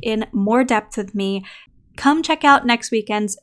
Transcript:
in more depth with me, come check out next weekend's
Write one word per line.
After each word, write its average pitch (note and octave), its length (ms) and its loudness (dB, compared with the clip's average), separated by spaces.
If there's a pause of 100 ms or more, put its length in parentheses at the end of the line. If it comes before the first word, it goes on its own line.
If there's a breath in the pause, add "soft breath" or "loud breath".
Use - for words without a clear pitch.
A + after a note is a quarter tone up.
in A3 280 -4
more G#3+ 320 2
depth A3 320 -2
with G3+ 200 -6
me, G3 280 -4 (540 loud breath)
come D4+ 240 2
check D#4 220 -2
out C#4 240 6
next A#3 240 0
weekend's G#3 520 -2